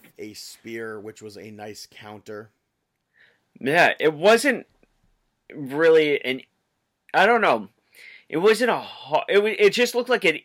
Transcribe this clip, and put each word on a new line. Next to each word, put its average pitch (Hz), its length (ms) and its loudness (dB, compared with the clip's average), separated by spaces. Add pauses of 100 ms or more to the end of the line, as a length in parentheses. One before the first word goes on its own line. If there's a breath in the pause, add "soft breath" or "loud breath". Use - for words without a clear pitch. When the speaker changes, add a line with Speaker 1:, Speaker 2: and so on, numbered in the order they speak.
(180)
Speaker 1:
a 104 160 -14
spear, 113 640 -14
which 104 240 -18
was 107 160 -18
a 104 140 -18
nice 107 400 -18
counter. 107 600 -18 (1080 soft breath)
Speaker 2:
Yeah, 143 400 2
it 151 140 2
wasn't 220 520 0 (880)
really 151 720 2
an, 127 160 -6 (720)
I 185 140 4
don't 226 140 4
know. 131 280 0 (580 loud breath)
It - 100 -6
wasn't 214 340 2
a 147 80 -2
ho-, - 500 -6
it 196 140 4
wa-, 214 60 0
it 202 200 4
just 240 240 0
looked 233 160 -4
like 226 160 0
an 156 200 0